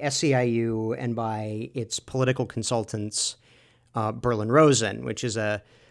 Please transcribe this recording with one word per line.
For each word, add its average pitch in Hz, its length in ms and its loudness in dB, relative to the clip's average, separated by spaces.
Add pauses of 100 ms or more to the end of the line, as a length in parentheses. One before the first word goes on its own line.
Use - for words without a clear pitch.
S 139 200 -2
E 143 120 4
I 127 80 4
U 113 500 0
and 123 240 -2
by 110 560 -4
its 117 260 -6
political 131 460 0
consultants, 110 920 -4 (580)
uh, 110 180 0
Berlin 113 400 -2
Rosen, 123 520 6
which 120 200 -6
is 113 140 -4
a, 104 240 -2 (280)